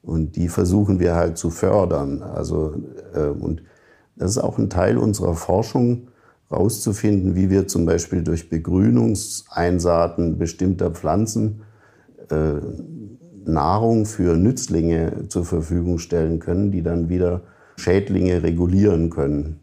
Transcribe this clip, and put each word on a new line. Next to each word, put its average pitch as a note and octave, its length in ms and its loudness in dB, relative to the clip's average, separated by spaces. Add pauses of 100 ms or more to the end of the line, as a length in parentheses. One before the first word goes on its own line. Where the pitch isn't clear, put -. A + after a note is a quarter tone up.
Und D#2+ 340 -4
die E2+ 120 -2
versuchen F#2+ 500 2
wir F2 160 2
halt E2+ 240 0
zu E2 120 -2
fördern. D#2+ 720 0
Also, D#2+ 520 -4 (400)
äh, D2 140 0
und D#2+ 340 -6 (540)
das F#2 160 -2
ist A#2 60 -2
auch - 200 -2
ein G#2+ 100 0
Teil F#2+ 300 2
unserer G2+ 360 0
Forschung, A#2+ 760 0 (440)
rauszufinden, G2+ 800 2
wie F#2 160 2
wir F#2+ 160 4
zum E2+ 200 0
Beispiel E2+ 360 0
durch E2 280 -4
Begrünungseinsaaten F2 1900 0
bestimmter F2 520 -2
Pflanzen, G#2+ 720 -2 (680)
äh, D2+ 300 0 (840)
Nahrung G#2+ 600 2
für F2 300 0
Nützlinge E2 920 0
zur F2 160 -4
Verfügung E2+ 540 -2
stellen E2 400 -2
können, F#2+ 320 0
die F#2 120 -2
dann E2+ 260 -2
wieder F2+ 320 0 (360)
Schädlinge F#2 680 2
regulieren E2+ 680 2
können. D2 520 -4